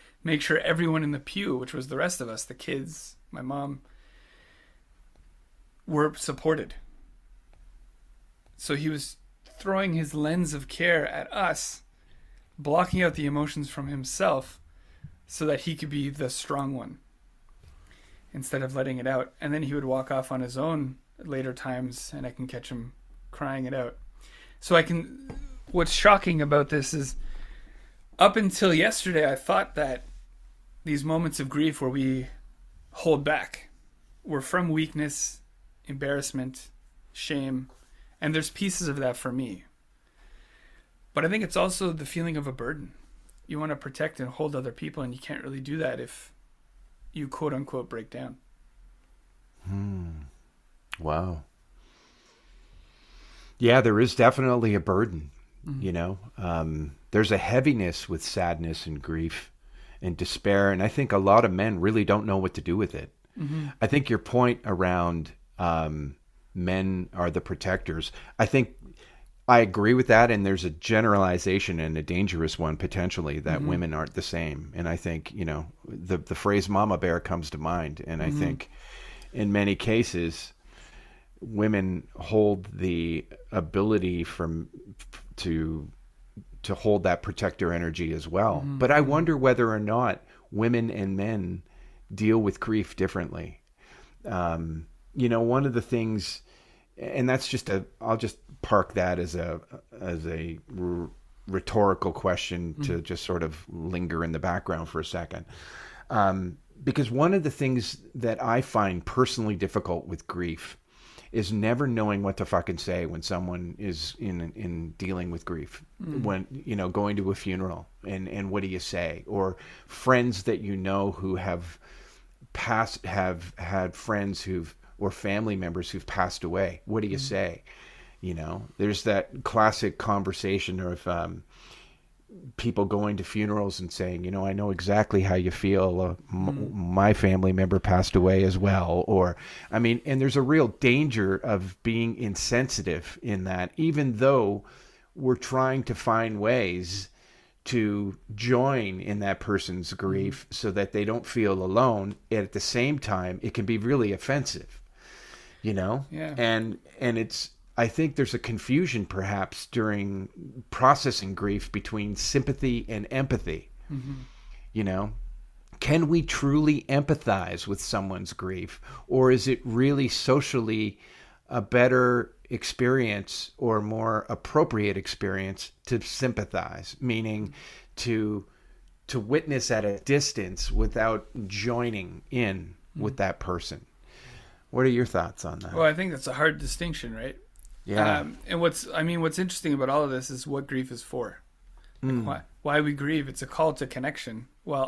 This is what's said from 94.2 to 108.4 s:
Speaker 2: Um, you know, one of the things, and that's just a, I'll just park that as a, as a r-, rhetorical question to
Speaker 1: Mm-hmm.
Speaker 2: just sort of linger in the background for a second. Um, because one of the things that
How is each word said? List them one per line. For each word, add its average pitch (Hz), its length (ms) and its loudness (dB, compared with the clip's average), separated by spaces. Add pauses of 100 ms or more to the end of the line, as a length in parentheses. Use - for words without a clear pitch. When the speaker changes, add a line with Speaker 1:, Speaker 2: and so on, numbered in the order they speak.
Speaker 2:
Um, 82 600 -2 (300)
you 123 140 2
know, 117 120 4
one 127 240 4
of 131 80 0
the 117 80 0
things, 110 600 -2 (560)
and - 300 -2
that's 127 200 0
just - 220 -4
a, 95 160 0 (140)
I'll 113 180 0
just 110 200 -4 (240)
park - 320 4
that 90 240 2
as 85 160 -4
a, 85 260 -4 (400)
as 85 280 -6
a 82 320 -6 (200)
r-, 87 300 -4 (380)
rhetorical 98 640 2
question 87 720 -2
to 135 100 -2
Speaker 1:
Mm-hmm. 85 100 -2
Speaker 2:
just 85 200 -8
sort 87 180 -2
of 80 260 -6
linger 85 560 -4
in 82 80 -2
the 80 80 -2
background 87 500 -4
for 80 100 -6
a 80 60 -4
second. 85 400 -8 (640)
Um, 95 480 2 (240)
because 131 260 2
one 147 240 4
of 196 80 4
the 151 80 0
things 131 480 -2 (160)
that 117 300 -2